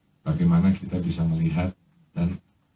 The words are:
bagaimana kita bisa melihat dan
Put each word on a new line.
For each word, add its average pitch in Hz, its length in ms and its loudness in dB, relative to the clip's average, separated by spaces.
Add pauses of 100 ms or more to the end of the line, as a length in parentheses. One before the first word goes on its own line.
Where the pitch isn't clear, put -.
(240)
bagaimana 160 480 2
kita - 240 -6
bisa 85 320 -2
melihat 82 480 -2 (400)
dan 90 240 -2 (360)